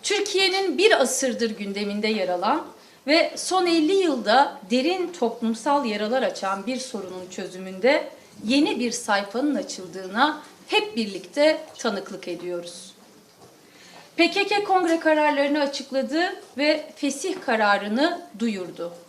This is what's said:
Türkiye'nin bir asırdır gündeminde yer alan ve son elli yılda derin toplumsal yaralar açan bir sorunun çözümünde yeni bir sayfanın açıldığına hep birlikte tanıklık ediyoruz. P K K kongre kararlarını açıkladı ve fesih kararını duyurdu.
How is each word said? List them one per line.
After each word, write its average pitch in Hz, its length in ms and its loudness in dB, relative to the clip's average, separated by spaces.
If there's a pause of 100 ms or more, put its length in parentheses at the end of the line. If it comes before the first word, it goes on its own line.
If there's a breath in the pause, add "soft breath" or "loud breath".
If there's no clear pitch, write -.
Türkiye'nin 381 720 0
bir 370 240 6
asırdır 233 480 0
gündeminde 208 580 -4
yer 196 220 0
alan 202 360 0 (420 loud breath)
ve 311 280 4
son 370 300 0
elli 330 280 2
yılda 269 640 4 (140)
derin 339 480 0
toplumsal 233 680 0
yaralar 214 380 0
açan 196 440 -4
bir 254 100 -2
sorunun 185 540 -10
çözümünde 190 800 -2 (360 loud breath)
yeni 285 340 2
bir 233 120 0
sayfanın 226 640 -2
açıldığına 190 840 -2 (260 loud breath)
hep 415 280 0
birlikte 262 680 0 (160)
tanıklık 196 500 -6
ediyoruz. 175 680 -10 (1200 loud breath)
P 339 160 4
K 392 160 0
K 415 160 0
kongre 349 360 4
kararlarını 302 600 4
açıkladı 277 800 -2 (160)
ve 302 280 2 (100)
fesih 285 400 -4 (100)
kararını 220 760 2 (180)
duyurdu. 180 540 -6 (160)